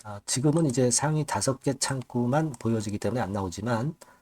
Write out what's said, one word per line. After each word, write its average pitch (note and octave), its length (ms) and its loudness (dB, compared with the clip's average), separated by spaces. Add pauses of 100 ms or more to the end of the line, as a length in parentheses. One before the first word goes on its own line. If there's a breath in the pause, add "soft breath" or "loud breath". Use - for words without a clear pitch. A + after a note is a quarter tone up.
아, G#2 220 -14
지금은 D#3+ 400 2
이제 B2 260 4
상위 D3+ 340 2
다섯 - 360 -2
개 C#3+ 120 0
창구만 C3 800 0
보여지기 G#2+ 460 -2
때문에 A2+ 220 0
안 F#2+ 100 -4
나오지만, G#2+ 640 -2 (260 loud breath)